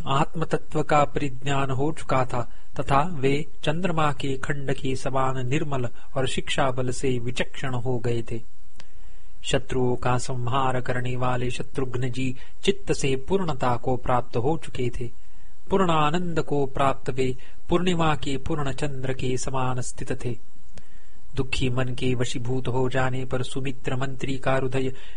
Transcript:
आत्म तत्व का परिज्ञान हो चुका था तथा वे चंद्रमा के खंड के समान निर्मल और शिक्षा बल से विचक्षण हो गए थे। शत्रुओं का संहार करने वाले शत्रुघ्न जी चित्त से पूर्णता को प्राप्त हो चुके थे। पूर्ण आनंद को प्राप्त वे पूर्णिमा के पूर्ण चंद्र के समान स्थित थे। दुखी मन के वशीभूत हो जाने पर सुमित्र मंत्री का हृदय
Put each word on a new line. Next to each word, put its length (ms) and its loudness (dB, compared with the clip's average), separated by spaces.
आत्म 380 0
तत्व 380 0
का 220 4
परिज्ञान 680 0
हो 220 0
चुका 320 0
था 280 0
तथा 220 2
वे 340 0
चंद्रमा 480 0
के 260 0
खंड 360 0
के 220 0
समान 500 0
निर्मल 420 0
और 120 0
शिक्षा 420 0
बल 200 0
से 280 0
विचक्षण 560 -2
हो 240 0
गए 240 0
थे। 200 -2
शत्रुओं 540 0
का 220 0
संहार 640 0
करने 360 0
वाले 340 0
शत्रुघ्न 600 0
जी 260 -2
चित्त 280 2
से 240 0
पूर्णता 600 0
को 200 2
प्राप्त 400 2
हो 280 2
चुके 260 0
थे। 100 0
पूर्ण 200 2
आनंद 500 2
को 260 0
प्राप्त 440 0
वे 260 0
पूर्णिमा 480 2
के 200 0
पूर्ण 360 0
चंद्र 420 0
के 220 0
समान 440 0
स्थित 440 0
थे। 280 0
दुखी 340 0
मन 180 0
के 260 0
वशीभूत 540 0
हो 200 0
जाने 360 0
पर 180 0
सुमित्र 540 -2
मंत्री 420 -2
का 160 0
हृदय 380 0